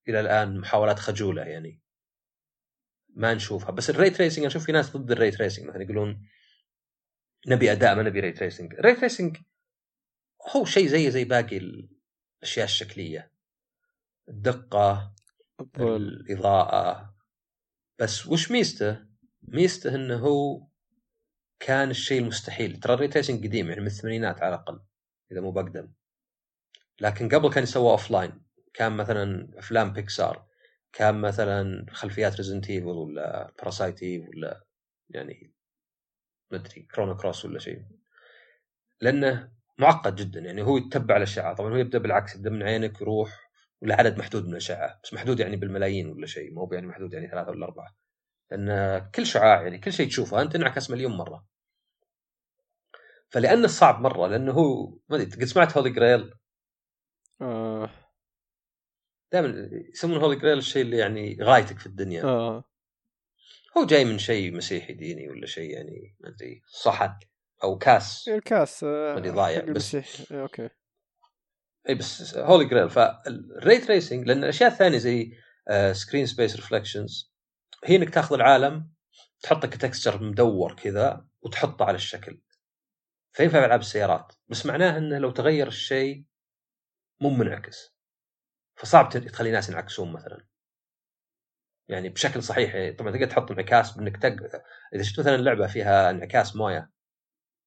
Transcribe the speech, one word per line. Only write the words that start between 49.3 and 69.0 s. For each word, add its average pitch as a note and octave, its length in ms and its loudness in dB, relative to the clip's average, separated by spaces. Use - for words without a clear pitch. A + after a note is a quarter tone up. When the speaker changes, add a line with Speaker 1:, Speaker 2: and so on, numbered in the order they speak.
Speaker 1:
يعني F2 160 -6
كل F#3+ 160 -8
شيء C#3+ 140 0
تشوفه A2 340 -2
أنت D3+ 140 -2
انعكس C3+ 340 -2
مليون B2+ 220 -4
مرة. - 360 -10
فلأن F3+ 360 4
الصعب D3+ 360 6
مرة، F2+ 260 0
لأنه B2+ 240 -2
هو، C3+ 460 0
ما D3+ 60 -2
أدري، A#2 100 0
قد A#2+ 180 -8
سمعت D#3+ 340 4
هولي B2+ 120 2
جريل؟ A#2+ 440 4
Speaker 2:
آه. A2+ 480 -6
Speaker 1:
دائمًا A2+ 380 -2
يسمون E3+ 240 -4
هولي D3 180 2
جريل C#3+ 220 4
الشيء C3 240 -2
اللي A#2 160 -2
يعني G#2+ 440 -2
غايتك G#2+ 380 6
في - 60 -16
الدنيا. F#2+ 380 -8
Speaker 2:
آه. A#2 400 -2
Speaker 1:
هو D#4 80 4
جاي C#3+ 200 6
من A2 120 0
شيء G2 380 -2
مسيحي F2 380 -8
ديني D#2 360 -12
ولا - 160 -14
شيء D#2+ 260 -12
يعني، D2+ 480 -16
ما - 100 -20
أدري، A#2+ 380 -18
صحن - 460 0
أو F#2+ 140 0
كاس. A2+ 520 4
Speaker 2:
الكاس، G#3 540 0
آه، D3 300 -4